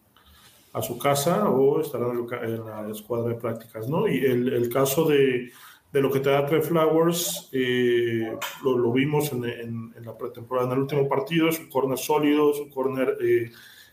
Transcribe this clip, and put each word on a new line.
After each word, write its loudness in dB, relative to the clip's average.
a -6
su -8
casa 2
o 4
estará -4
en -4
el -4
ca-, -8
en -6
la -10
escuadra -6
de -2
prácticas, -8
¿no? 0
Y 2
el, 2
el 0
caso 2
de, 2
de 2
lo 2
que 2
te -2
da 2
Trey 2
Flowers, 2
eh, 0
lo, 2
lo 2
vimos 0
en, -4
en, -10
en -18
la -14
pretemporada, -4
en -2
el 0
último 0
partido, 0
es -2
un -20
corner 0
sólido, 2
es -4
un -10
corner, -2
eh, 0